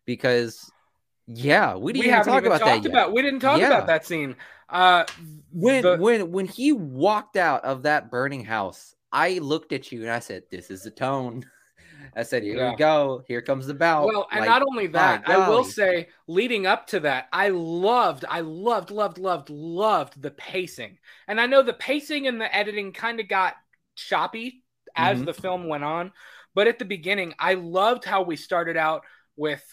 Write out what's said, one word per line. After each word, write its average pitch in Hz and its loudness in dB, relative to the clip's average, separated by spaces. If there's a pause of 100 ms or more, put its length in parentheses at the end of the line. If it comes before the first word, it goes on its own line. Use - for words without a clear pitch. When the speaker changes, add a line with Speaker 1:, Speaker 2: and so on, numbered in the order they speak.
Speaker 1:
Because, 120 -2 (580)
yeah, 127 2
we 131 -4
didn't 269 -2
Speaker 2:
We 240 2
Speaker 1:
even 240 6
Speaker 2:
haven't 220 4
Speaker 1:
talk 262 6
Speaker 2:
even - 0
Speaker 1:
about - 4
that 220 6
Speaker 2:
talked 214 0
Speaker 1:
yet. 240 -2
Speaker 2:
about, 208 4
we 240 2
didn't 269 -2
talk 269 4
Speaker 1:
Yeah. 233 4
Speaker 2:
about 247 2
that 160 2
scene. 147 -6 (320)
Uh, 180 6 (480)
Speaker 1:
When, 247 2
Speaker 2:
the 180 6
Speaker 1:
when, 196 2
when 190 -2
he 269 0
walked 190 -2
out 160 2
of 127 -4
that 147 0
burning 131 -4
house, 104 -6 (180)
I 175 0
looked 156 -4
at 135 -8
you 120 -12
and 113 -8
I 117 -2
said, 95 -12
"This 90 -14
is 92 -14
the 107 -14
tone." 127 -6
<laughs> - -20
I 117 -6
said, 117 -2
"Here 104 -6
Speaker 2:
Yeah. 127 0
Speaker 1:
we 113 -8
go. 143 2
Here 120 -6
comes 135 -4
the 143 -8
bout." 156 2
Speaker 2:
Well, 208 0
and 208 -4
Speaker 1:
Like, 214 2
Speaker 2:
not 254 4
only 240 -2
Speaker 1:
my 156 -8
Speaker 2:
that, 180 2
I 190 4
will - 4
Speaker 1:
golly. - -8
Speaker 2:
say, 180 0 (200)
leading 202 0
up 196 2
to 190 -2
that, 135 -2
I 196 2
loved, 175 0
I 165 -4
loved, 175 -4
loved, 202 -4
loved, 180 -4
loved 165 -2
the 143 -8
pacing. 139 -10 (300)
And 214 -2
I 240 2
know 269 6
the 240 -2
pacing 294 -4
and 240 -2
the 220 -4
editing 202 -4
kinda 226 -6
got 185 -2 (400)
choppy 220 -6 (320)
as 175 2
Speaker 1:
Mm-hmm. 143 -6
Speaker 2:
the 160 -6
film 180 -6
went 147 -4
on, 170 -6 (420)
but 208 4
at 226 2
the 214 -6
beginning, 180 -4
I 175 2
loved 185 0
how 190 0
we 170 -4
started 165 -4
out 156 -2 (340)
with 147 -4